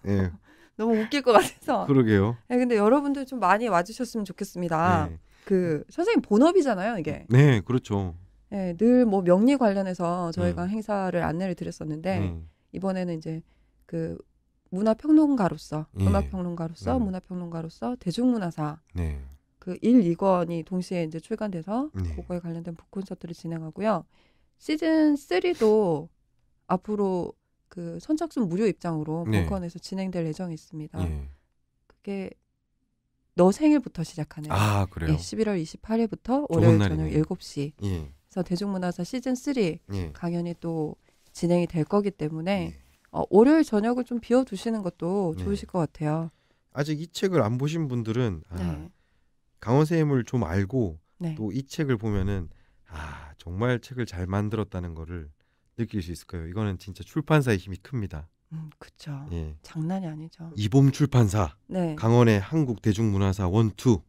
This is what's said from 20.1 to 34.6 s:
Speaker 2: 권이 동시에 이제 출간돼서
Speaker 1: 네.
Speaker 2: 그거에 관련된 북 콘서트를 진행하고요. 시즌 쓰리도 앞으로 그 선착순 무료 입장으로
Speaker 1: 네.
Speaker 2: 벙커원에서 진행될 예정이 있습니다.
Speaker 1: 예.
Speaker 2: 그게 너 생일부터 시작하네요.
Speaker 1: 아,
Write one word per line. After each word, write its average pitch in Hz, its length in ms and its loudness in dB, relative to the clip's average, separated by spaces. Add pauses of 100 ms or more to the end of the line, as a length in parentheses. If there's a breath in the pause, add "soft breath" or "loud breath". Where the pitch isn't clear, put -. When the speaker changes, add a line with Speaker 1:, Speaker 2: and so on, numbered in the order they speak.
Speaker 2:
권이 170 500 0
동시에 180 400 -4
이제 160 160 -8
출간돼서 214 720 -6
Speaker 1:
네. 190 220 -4
Speaker 2:
그거에 175 240 -8
관련된 170 340 -10
북 - 160 -20
콘서트를 185 440 -12
진행하고요. 165 720 -4 (540)
시즌 311 580 2
쓰리도 214 920 2 (580)
앞으로 190 680 -2 (360)
그 170 320 -12
선착순 311 480 -2
무료 190 180 0
입장으로 160 640 -4
Speaker 1:
네. 107 140 4
Speaker 2:
벙커원에서 - 360 -4
진행될 185 480 -6
예정이 165 280 -8
있습니다. 151 480 -12
Speaker 1:
예. 73 260 -6 (580)
Speaker 2:
그게 196 440 -10 (1040)
너 180 160 8
생일부터 294 540 2
시작하네요. 151 480 -10
Speaker 1:
아, 101 380 2